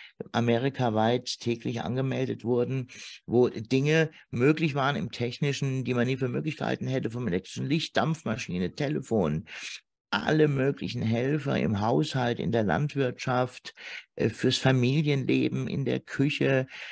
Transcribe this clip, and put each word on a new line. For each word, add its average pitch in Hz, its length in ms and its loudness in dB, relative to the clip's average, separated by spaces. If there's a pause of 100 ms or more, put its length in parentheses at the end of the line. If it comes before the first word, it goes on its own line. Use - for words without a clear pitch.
(320)
amerikaweit 117 1120 2
täglich 117 400 -4
angemeldet 123 640 -4
wurden, 123 420 0 (380)
wo 120 240 4
Dinge 147 600 2 (220)
möglich 151 420 2
waren 139 220 0
im - 160 -4
Technischen, 131 720 -2
die 123 120 -2
man 120 120 2
nie 135 80 0
für 127 140 -2
möglich 143 260 -4
gehalten 127 320 -2
hätte, 131 240 -2
vom 120 160 -6
elektrischen 92 380 -4
Licht, 156 320 -2
Dampfmaschine, 110 760 -2
Telefon, 110 760 0 (600)
alle 156 380 2
möglichen 131 540 -2
Helfer 131 580 0
im 98 220 0
Haushalt, 123 580 0
in 113 140 -2
der 113 100 4
Landwirtschaft, 127 1120 -2 (400)
äh, - 140 2
fürs 127 280 2
Familienleben, 131 1120 2
in - 160 -2
der 127 160 0
Küche. 135 640 0 (260)